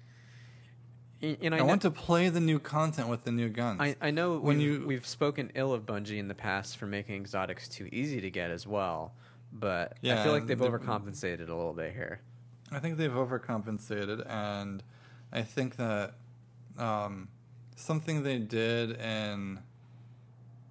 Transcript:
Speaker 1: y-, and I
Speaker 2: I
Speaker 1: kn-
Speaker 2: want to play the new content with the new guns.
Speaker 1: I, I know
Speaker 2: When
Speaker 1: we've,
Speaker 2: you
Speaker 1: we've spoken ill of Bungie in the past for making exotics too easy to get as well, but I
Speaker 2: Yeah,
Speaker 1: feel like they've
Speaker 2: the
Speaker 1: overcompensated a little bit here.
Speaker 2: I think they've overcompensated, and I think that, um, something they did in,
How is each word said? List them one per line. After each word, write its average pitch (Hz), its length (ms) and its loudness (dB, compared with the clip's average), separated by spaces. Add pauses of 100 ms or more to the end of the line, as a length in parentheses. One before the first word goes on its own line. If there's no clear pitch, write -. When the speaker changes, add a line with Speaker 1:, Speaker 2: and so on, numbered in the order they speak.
(1200)
Speaker 1:
y-, 156 180 0
and 160 140 2
I 160 40 4
Speaker 2:
I - 20 6
Speaker 1:
kn- 135 80 8
Speaker 2:
want 190 140 6
to 180 100 6
play 175 380 6
the 170 100 2
new 160 180 6
content 151 500 0
with 117 160 0
the 127 80 -2
new 117 160 2
guns. 110 320 0
Speaker 1:
I, 143 200 2
I 151 100 2
know 165 280 2
Speaker 2:
When 143 200 4
Speaker 1:
we've, 147 80 6 (140)
Speaker 2:
you 139 60 -4
Speaker 1:
we've 131 200 -2
spoken 143 480 -2
ill 135 180 0
of 110 140 -2
Bungie 104 320 -4
in 101 100 -4
the 98 60 -6
past 98 440 -2
for 110 80 -6
making 101 280 -4
exotics 95 540 -4
too - 240 -10
easy 131 280 -2
to 95 100 -4
get 85 200 -4
as 85 160 -8
well, 90 480 -2 (360)
but 95 420 -2
I - 100 -20
Speaker 2:
Yeah, 120 200 4
Speaker 1:
feel 151 100 6
like 147 140 2
they've 127 120 0
Speaker 2:
the 127 120 4
Speaker 1:
overcompensated 101 800 -4
a 82 60 -4
little 82 180 -2
bit 80 220 -6
here. - 260 -8 (500)
Speaker 2:
I 143 80 -6
think 156 200 -4
they've 156 120 2
overcompensated, 110 1160 -2
and 101 540 -4 (500)
I - 80 -2
think 127 360 -4
that, 104 400 -2 (600)
um, 104 520 -2 (460)
something 156 500 -2
they 135 140 0
did 117 600 0
in, 104 600 -4 (1080)